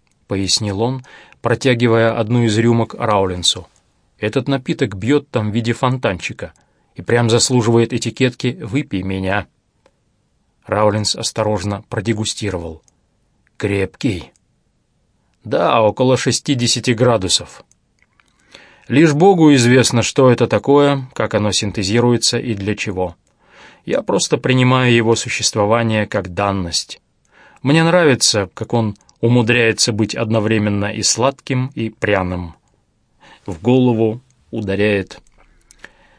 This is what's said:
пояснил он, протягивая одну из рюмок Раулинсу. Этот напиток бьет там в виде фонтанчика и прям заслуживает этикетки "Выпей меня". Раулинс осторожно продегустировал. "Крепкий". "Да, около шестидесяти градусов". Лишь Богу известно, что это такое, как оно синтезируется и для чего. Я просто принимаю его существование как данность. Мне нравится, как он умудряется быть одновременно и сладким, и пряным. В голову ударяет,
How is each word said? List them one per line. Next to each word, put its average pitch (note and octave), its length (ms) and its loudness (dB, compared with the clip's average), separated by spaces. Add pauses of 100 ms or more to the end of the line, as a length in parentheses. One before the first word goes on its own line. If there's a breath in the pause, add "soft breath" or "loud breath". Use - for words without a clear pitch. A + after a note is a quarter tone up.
(260)
пояснил G2 540 -4
он, B2+ 240 -4 (380 loud breath)
протягивая A2+ 760 2
одну A#2 260 0
из A2 140 2
рюмок A#2 360 2
Раулинсу. F#2+ 720 -2 (500)
Этот G#2+ 300 -2
напиток C3+ 480 -4
бьет C3+ 340 -2
там G#2+ 200 -4
в G2+ 40 -8
виде A#2 180 -2
фонтанчика A#2+ 800 -4 (440)
и G#2+ 60 -14
прям A#2 280 2
заслуживает A#2 600 2
этикетки B2 680 -4
"Выпей F#2+ 420 -6
меня". F#2+ 440 -4 (1200)
Раулинс G#2 480 0
осторожно G#2 760 -4
продегустировал. G2 920 -6 (760)
"Крепкий". G2 760 -4 (1120)
"Да, C3+ 380 0
около B2+ 340 2
шестидесяти A#2+ 760 -2
градусов". A2 760 0 (1200 loud breath)
Лишь D3 240 4
Богу D#3+ 420 6
известно, B2 480 4
что C3 280 4
это A#2+ 160 2
такое, C#3 640 2
как A2 220 -4
оно G#2 180 0
синтезируется A2+ 840 0
и A#2 160 -4
для G2 200 -4
чего. F#2 420 -6 (680 soft breath)
Я - 160 -2
просто F3+ 380 -2
принимаю B2+ 560 2
его A#2 200 4
существование A2 920 0
как F#2 260 -6
данность. G2 720 -4 (600 soft breath)
Мне D#3 220 2
нравится, D3+ 720 2
как - 180 -8
он A2 240 -2 (240)
умудряется A#2+ 720 2
быть G#2+ 220 -2
одновременно G#2+ 720 0
и G#2+ 160 -6
сладким, B2+ 720 -2
и A2+ 160 -6
пряным. F2+ 640 -4 (880 soft breath)
В E2+ 160 -10
голову A#2+ 600 2 (280)
ударяет, G2+ 720 -2 (1000 soft breath)